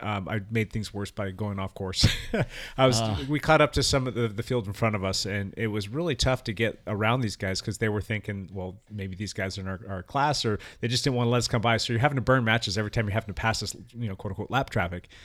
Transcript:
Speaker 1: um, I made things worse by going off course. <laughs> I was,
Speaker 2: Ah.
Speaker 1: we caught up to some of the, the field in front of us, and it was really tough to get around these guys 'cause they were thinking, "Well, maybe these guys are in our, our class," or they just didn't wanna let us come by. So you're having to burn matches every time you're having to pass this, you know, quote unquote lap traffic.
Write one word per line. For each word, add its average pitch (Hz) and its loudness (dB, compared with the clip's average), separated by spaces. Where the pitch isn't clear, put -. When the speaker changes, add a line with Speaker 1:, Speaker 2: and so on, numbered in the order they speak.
Speaker 1:
um, 101 -2
I 104 -2
made 113 2
things 107 -4
worse 101 -4
by 98 -4
going 101 -4
off 95 -4
course. 92 2
<laughs> - -2
I 131 8
was, 117 4
Speaker 2:
Ah. 110 0
Speaker 1:
we 147 0
caught 156 6
up 151 4
to 143 2
some 131 2
of 123 -4
the, 117 2
the 107 -6
field 117 -2
in 104 -4
front 110 2
of 95 -2
us, 95 0
and 98 -2
it 110 -2
was 104 -2
really 151 -2
tough 131 2
to 113 -2
get 110 0
around 107 2
these 104 0
guys 95 -2
'cause - -4
they 113 2
were 104 0
thinking, 101 -6
"Well, 92 -8
maybe 95 -8
these 98 -6
guys 95 -4
are 95 -6
in 92 -6
our, 92 -6
our 92 -6
class," 139 0
or 107 0
they 120 0
just 120 0
didn't 131 2
wanna 120 4
let 120 4
us 113 0
come 120 0
by. 117 4
So - -2
you're 113 2
having 139 4
to 127 0
burn 127 4
matches 110 2
every 107 -2
time 113 0
you're 95 -2
having 98 -2
to - -8
pass 113 0
this, - -6
you 117 -4
know, 95 -6
quote 98 -8
unquote 98 -8
lap 135 0
traffic. 90 -2